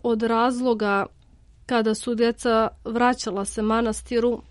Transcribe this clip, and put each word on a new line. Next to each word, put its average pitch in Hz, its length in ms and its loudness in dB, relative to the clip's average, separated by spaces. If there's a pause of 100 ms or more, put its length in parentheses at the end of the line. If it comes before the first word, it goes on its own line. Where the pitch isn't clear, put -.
od 226 200 0
razloga, 226 840 0 (600)
kada 220 280 2
su 240 200 -4
deca 226 540 2 (160)
vraćala 226 600 0
se 214 180 -6
manastiru 226 880 0